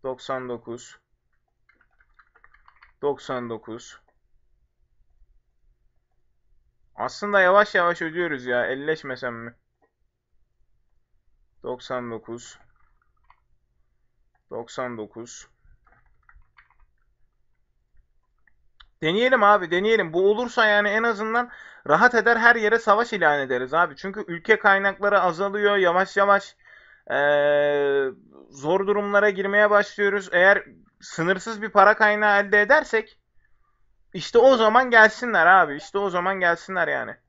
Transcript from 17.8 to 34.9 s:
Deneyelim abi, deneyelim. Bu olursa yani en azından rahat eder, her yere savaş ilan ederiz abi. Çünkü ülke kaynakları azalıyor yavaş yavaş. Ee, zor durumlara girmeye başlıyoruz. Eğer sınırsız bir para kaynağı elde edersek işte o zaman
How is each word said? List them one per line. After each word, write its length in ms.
Deneyelim 400
abi, 280
deneyelim. 420
Bu 180
olursa 360
yani 220
en 140
azından 480
rahat 260
eder, 220
her 200
yere 220
savaş 340
ilan 280
ederiz 340
abi. 220
Çünkü 320
ülke 300
kaynakları 600
azalıyor 560
yavaş 400
yavaş. 400
Ee, 1000
zor 360
durumlara 440
girmeye 400
başlıyoruz. 640
Eğer 320
sınırsız 580
bir 60
para 280
kaynağı 440
elde 200
edersek 580
işte 260
o 180
zaman 340